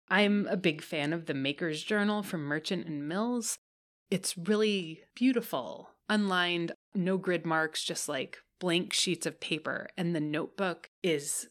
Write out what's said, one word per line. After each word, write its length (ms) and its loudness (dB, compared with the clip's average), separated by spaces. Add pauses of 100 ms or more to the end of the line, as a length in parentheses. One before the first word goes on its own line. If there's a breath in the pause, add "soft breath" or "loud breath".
I'm 400 6
a 80 0
big 260 2
fan 300 0
of 140 -4
the 80 -2
Maker's 500 -2
Journal 400 2
from 180 -4
Merchant 460 -2
and 180 -4
Mills. 500 -2 (540)
It's 260 -2
really 640 0 (120)
beautiful, 760 0 (180)
unlined, 640 2 (220)
no 240 2
grid 280 0
marks, 380 0
just, 240 -4
like, 300 -6 (200)
blank 340 0
sheets 340 0
of 120 -4
paper. 580 -6
And 160 0
the 80 0
notebook 680 -4 (160)
is 460 0